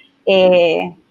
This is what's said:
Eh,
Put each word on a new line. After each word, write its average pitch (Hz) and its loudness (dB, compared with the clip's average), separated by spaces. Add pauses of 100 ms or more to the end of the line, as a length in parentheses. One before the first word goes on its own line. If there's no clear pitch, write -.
(260)
Eh, 180 0 (160)